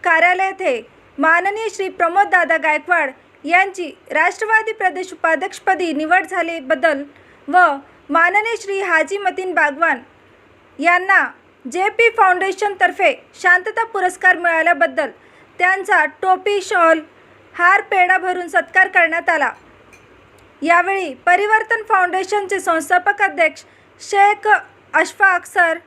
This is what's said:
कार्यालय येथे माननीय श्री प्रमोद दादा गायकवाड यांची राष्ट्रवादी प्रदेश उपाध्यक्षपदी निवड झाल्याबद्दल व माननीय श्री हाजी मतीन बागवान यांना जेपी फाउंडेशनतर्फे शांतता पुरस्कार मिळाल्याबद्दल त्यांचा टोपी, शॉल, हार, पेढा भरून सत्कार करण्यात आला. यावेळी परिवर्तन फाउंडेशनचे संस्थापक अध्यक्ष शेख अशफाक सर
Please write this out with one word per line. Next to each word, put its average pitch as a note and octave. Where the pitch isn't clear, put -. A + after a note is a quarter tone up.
कार्यालय F4
येथे F#4
माननीय F#4
श्री F#4+
प्रमोद F4+
दादा E4
गायकवाड D4+
यांची F4+
राष्ट्रवादी A4
प्रदेश F#4
उपाध्यक्षपदी E4+
निवड D#4+
झाल्याबद्दल D#4+
व E4+
माननीय G4
श्री G4
हाजी F4+
मतीन F#4
बागवान D4+
यांना F4
जेपी G#4
फाउंडेशनतर्फे F#4+
शांतता F#4
पुरस्कार F#4
मिळाल्याबद्दल D#4+
त्यांचा F#4
टोपी, F#4
शॉल, E4
हार, F#4
पेढा F#4+
भरून F4+
सत्कार F#4
करण्यात E4+
आला. D4
यावेळी F4
परिवर्तन G#4+
फाउंडेशनचे F#4+
संस्थापक F4+
अध्यक्ष D#4
शेख G#4
अशफाक F4
सर E4+